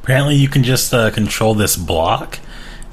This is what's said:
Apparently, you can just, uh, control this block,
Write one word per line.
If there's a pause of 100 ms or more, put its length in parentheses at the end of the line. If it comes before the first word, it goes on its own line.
Apparently,
you
can
just,
uh,
control
this
block, (540)